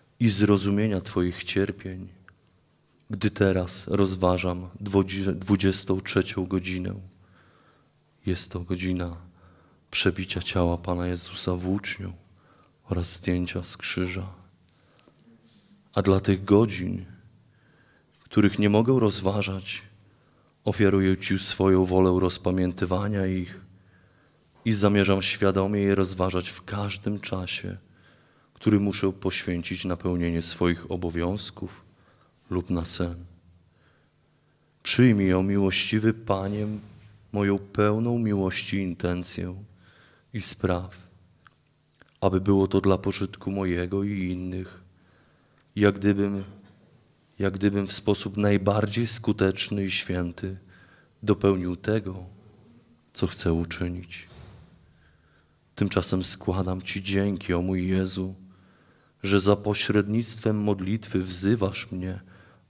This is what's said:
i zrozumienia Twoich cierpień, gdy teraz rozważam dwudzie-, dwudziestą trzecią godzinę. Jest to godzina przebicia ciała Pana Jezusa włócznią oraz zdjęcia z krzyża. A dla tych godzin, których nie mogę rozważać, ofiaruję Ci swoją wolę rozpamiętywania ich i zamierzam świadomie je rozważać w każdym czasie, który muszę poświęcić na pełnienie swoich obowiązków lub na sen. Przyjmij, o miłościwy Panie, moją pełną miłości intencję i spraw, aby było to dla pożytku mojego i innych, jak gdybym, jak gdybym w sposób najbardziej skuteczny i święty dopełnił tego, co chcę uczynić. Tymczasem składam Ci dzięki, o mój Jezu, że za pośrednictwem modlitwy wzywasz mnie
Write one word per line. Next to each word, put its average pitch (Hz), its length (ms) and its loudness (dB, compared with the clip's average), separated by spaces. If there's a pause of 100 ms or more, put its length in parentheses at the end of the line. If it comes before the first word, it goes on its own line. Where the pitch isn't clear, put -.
(200)
i 117 80 4
zrozumienia 101 720 2
Twoich 90 440 -2
cierpień, 92 640 -4 (1000)
gdy 101 200 -2
teraz 92 580 0
rozważam 90 800 0 (120)
dwudzie-, 95 540 0
dwudziestą 95 680 2
trzecią 92 460 -2
godzinę. 92 480 -4 (1300)
Jest - 260 -4
to 90 80 -6
godzina 90 560 -4 (760)
przebicia 92 520 0
ciała 87 360 2
Pana 87 280 -4
Jezusa 90 480 -4
włócznią 92 580 -4 (760)
oraz 87 280 -4
zdjęcia 90 460 -4
z - 140 -12
krzyża. 92 500 -6 (1700)
A 101 80 2
dla 95 180 4
tych 95 240 0
godzin, 92 600 2 (1160)
których 101 380 2
nie 104 120 4
mogę 117 300 4
rozważać, 95 800 -2 (840)
ofiaruję 95 540 4
Ci 95 200 0
swoją 95 460 4
wolę 92 360 4
rozpamiętywania 92 1040 0
ich 92 340 -4 (1040)
i 113 80 2
zamierzam 98 500 4
świadomie 98 580 0
je 98 140 2
rozważać 92 540 0
w - 160 -14
każdym 101 560 -6
czasie, 95 560 -8 (800)
który 104 260 2
muszę 98 320 0
poświęcić 90 720 -6
na 90 120 -2
pełnienie 87 460 0
swoich - 480 0
obowiązków 87 920 -6 (680)
lub 90 200 -4
na 85 140 -2
sen. 87 400 -4 (1600)
Przyjmij, 101 520 6
o 92 80 4
miłościwy 101 720 2
Panie, 104 520 -4 (680)
moją 101 260 2
pełną 107 600 0
miłości 98 580 0
intencję 90 800 -4 (800)
i 107 60 -8
spraw, - 680 -4 (1120)
aby 95 200 2
było 98 280 4
to 95 120 2
dla 95 180 4
pożytku 98 520 -6
mojego 95 540 -2
i 101 60 -4
innych, 92 680 -6 (960)
jak 101 220 6
gdybym, 101 460 0 (920)
jak 98 160 0
gdybym 98 320 0
w 98 60 -8
sposób 101 440 -2
najbardziej 104 680 2
skuteczny 98 800 0
i 95 60 -4
święty 90 640 -4 (680)
dopełnił 95 540 2
tego, 95 480 -4 (880)
co - 140 0
chcę - 260 -2
uczynić. 87 760 -6 (1500)
Tymczasem 92 500 0
składam 92 580 -4
Ci 98 200 -8
dzięki, 98 520 -2
o 87 80 0
mój 92 260 -2
Jezu, 92 460 -2 (880)
że 98 180 4
za 101 160 6
pośrednictwem 104 1000 0
modlitwy 101 640 -2
wzywasz 95 720 -2
mnie 92 280 -6 (500)